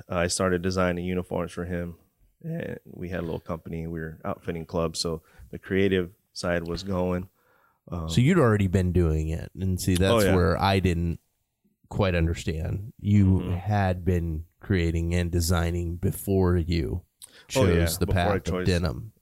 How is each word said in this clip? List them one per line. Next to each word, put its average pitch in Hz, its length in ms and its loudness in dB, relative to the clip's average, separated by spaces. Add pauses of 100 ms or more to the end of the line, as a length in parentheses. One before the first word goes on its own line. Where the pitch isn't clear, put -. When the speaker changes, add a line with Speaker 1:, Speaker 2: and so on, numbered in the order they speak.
Speaker 1:
I 87 200 0
started 92 340 0
designing 90 420 0
uniforms 90 480 -4
for 90 120 -8
him. 87 320 -6 (460)
And 165 440 -10
we - 240 -12
had 87 100 -6
a - 20 -4
little 82 180 -6
company. 82 460 -8
We 82 140 -8
were 80 240 -10
outfitting 85 400 -8
clubs, 82 360 -4
so 80 220 -6 (280)
the - 80 -12
creative 95 520 0 (220)
side 87 340 -2
was 85 160 -6
going. 90 460 -2 (600)
Um, 82 180 -6
Speaker 2:
So 82 120 2
you'd 170 180 4
already 104 300 4
been 90 240 2
doing 80 360 2
it, 80 300 -6
and 92 220 -2
see, 92 160 2
that's 98 280 4
Speaker 1:
Oh, - 20 4
yeah. 90 80 4
Speaker 2:
where 87 260 2
I 98 200 2
didn't 85 380 0 (680)
quite 95 260 0
understand. 85 840 -2
You 101 260 6 (140)
Speaker 1:
Mm-hmm. 92 120 -4
Speaker 2:
had 92 520 -2
been 82 400 0 (160)
creating 85 540 0
and 87 160 0
designing 85 640 0
before 92 600 2
you 82 460 0 (540)
Speaker 1:
Oh, 127 100 6
yeah, 85 180 4
Speaker 2:
chose 80 140 -2
the 90 80 2
Speaker 1:
before 92 160 2
I 87 40 2
Speaker 2:
path 98 100 0
of 92 80 -6
Speaker 1:
chose 90 220 -2
Speaker 2:
denim. 87 560 -2